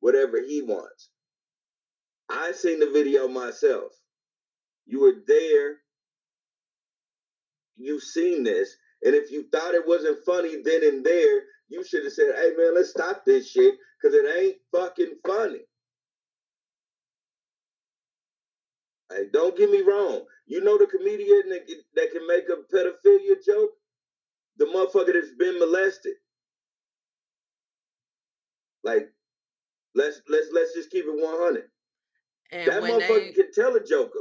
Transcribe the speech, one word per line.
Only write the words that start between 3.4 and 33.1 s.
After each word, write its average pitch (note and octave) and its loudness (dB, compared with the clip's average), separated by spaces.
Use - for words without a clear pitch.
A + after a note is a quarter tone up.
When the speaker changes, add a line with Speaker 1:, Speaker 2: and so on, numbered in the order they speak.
Speaker 1:
You C4 -4
were - 4
there. - 0
You C#3 -8
seen E3 -2
this. G2 -2
And - 4
if A3 2
you D3 -12
thought E3+ -2
it E3 0
wasn't D#3 0
funny E3+ -4
then D#3+ 0
and C#3 2
there, D#3+ 2
you F3 -12
should D3+ -6
have C#3 -10
said, C#3+ 0
"Hey, D#3+ 0
man, E3 2
let's F3+ 2
stop - -8
this C3 2
shit, F#4+ 4
'cause - 2
it G#4+ 4
ain't F#4+ -2
fucking - -4
funny." G3 -4
Hey, G2 -6
don't F3 0
get G3+ 2
me G3 2
wrong. G3 0
You F4+ -8
know G#4 4
the G4+ 4
comedian G4+ 2
that, F4+ -8
that D#3+ 0
can E3 -10
make F3 0
a E3+ -4
pedophilia G4 2
joke? G#4 0
The D3 0
motherfucker F#3 0
that's E3 -2
been F3+ -2
molested. F#3 -2
Like, G#2+ -4
let's, D3 -2
let's, D3+ 0
let's E3 -2
just E3 -12
keep F3+ -6
it D3+ -8
one D#3+ -4
hundred. F3 -4
Speaker 2:
And E3+ -2
Speaker 1:
That F3+ -2
Speaker 2:
when A3+ -2
Speaker 1:
motherfucker G#3 2